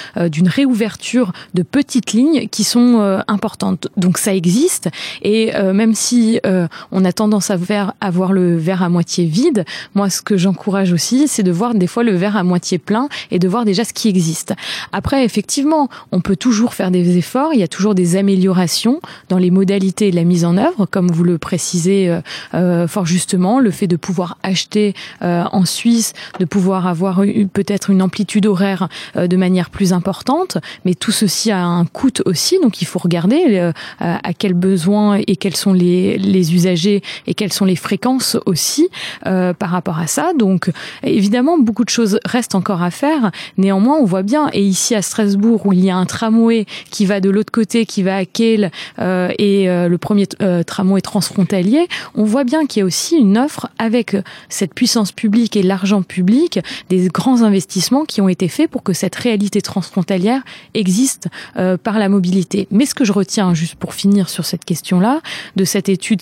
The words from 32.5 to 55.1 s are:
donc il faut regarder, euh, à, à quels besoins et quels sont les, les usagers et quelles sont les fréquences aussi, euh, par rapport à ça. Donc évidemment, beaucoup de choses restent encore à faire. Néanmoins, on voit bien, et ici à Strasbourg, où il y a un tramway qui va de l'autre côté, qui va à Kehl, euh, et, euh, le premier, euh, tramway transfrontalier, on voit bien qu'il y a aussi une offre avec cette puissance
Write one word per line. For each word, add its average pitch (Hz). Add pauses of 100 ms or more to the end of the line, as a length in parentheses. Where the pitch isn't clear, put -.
donc 240
il 170
faut -
regarder, 180
euh, 175 (300)
à, -
à 175
quels 185
besoins 196
et 202
quels 190
sont -
les, 180
les 190
usagers 180 (460)
et 165
quelles 202
sont -
les 185
fréquences 233 (100)
aussi, 285 (380)
euh, 185
par 160
rapport 170
à 165
ça. 302
Donc 190 (320)
évidemment, 247
beaucoup 226
de -
choses 214
restent 233
encore 185
à 175
faire. 277 (260)
Néanmoins, 196
on 285
voit 190
bien, 277
et 202
ici 196
à 208
Strasbourg, 208
où 196
il 185
y 190
a 180
un 185
tramway 226 (240)
qui -
va 202
de 190
l'autre 202
côté, 226
qui -
va 190
à 190
Kehl, 220 (280)
euh, 180
et, 196
euh, 175
le 170
premier, 202 (140)
euh, 180
tramway 190
transfrontalier, 202 (280)
on 214
voit 220
bien 294
qu'il 240
y 196
a -
aussi -
une 214
offre 277
avec 226 (320)
cette -
puissance 226